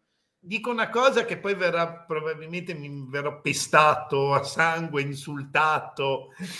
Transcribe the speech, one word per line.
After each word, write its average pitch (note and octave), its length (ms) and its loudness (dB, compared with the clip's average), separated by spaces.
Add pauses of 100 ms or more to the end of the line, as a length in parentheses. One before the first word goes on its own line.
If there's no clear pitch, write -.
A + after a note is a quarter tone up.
(380)
dico A3 320 -6
una A3+ 200 -2
cosa A#3 340 4
che E3+ 140 -4
poi G3+ 160 -2
verrà, E3+ 520 0
probabilmente D#3+ 680 -6
mi C#3+ 340 -10
verrò C#3+ 320 -4
pestato D3 920 4
a C#3 120 4
sangue, E3 580 0
insultato C#3+ 1300 -2 (320)